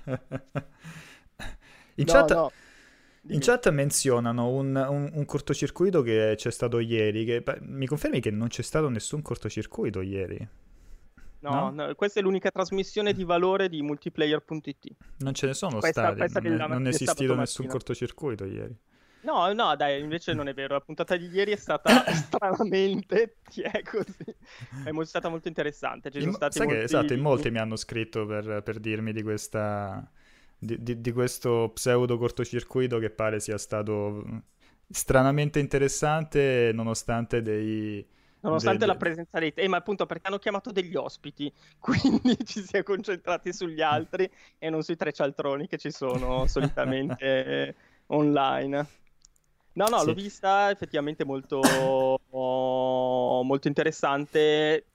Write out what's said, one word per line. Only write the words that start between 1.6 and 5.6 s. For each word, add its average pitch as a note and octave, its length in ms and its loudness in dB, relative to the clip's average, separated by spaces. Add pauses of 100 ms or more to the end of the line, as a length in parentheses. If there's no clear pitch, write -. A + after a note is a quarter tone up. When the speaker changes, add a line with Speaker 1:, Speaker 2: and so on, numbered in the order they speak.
Speaker 1:
In C#3 100 0
Speaker 2:
No, E3 80 6
Speaker 1:
chat, - 180 8
Speaker 2:
no. D#3+ 220 4 (760)
Speaker 1:
in D#3 100 0
Speaker 2:
Dimmi. - 0 -
Speaker 1:
chat A#3+ 300 6
menzionano B2 800 2
un, C3+ 260 0
un, C#3+ 380 0
un D3 120 -2
cortocircuito D3+ 760 0